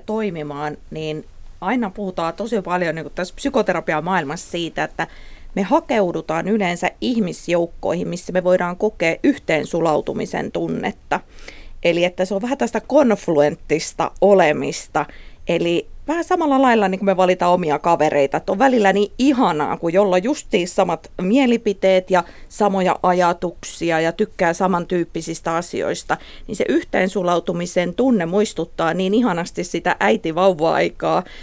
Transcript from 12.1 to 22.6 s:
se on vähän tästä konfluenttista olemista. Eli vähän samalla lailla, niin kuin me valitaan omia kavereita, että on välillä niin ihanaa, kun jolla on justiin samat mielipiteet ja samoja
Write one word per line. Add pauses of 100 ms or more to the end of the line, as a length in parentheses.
se
on
vähän
tästä
konfluenttista (100)
olemista. (420)
Eli (200)
vähän
samalla
lailla,
niin
kuin
me
valitaan
omia
kavereita,
että
on
välillä
niin
ihanaa,
kun
jolla
on
justiin
samat (100)
mielipiteet
ja (260)
samoja